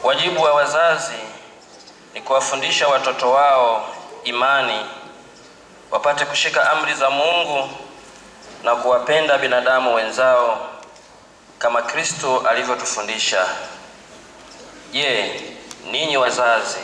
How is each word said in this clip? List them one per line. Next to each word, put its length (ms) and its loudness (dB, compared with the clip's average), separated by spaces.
Wajibu 380 0
wa 120 6
wazazi 640 2
ni 80 -12
kuwafundisha 640 0
watoto 440 2
wao 540 4
imani, 640 0
wapate 340 0
kushika 460 0
amri 220 0
za 160 0
Mungu 600 0
na 120 2
kuwapenda 640 2
binadamu 580 2
wenzao 600 2
kama 220 0
Kristo 680 -2
alivyotufundisha. 960 -2
Je, 500 -2
ninyi 260 -2
wazazi 680 2